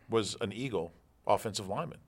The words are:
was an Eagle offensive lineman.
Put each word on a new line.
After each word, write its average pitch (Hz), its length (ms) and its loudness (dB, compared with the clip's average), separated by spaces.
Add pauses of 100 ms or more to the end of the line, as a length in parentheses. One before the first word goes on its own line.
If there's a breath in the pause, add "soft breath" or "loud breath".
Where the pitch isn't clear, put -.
was 107 320 2
an 107 120 -2
Eagle 101 380 -2 (340)
offensive 101 420 2
lineman. 143 300 -4 (100)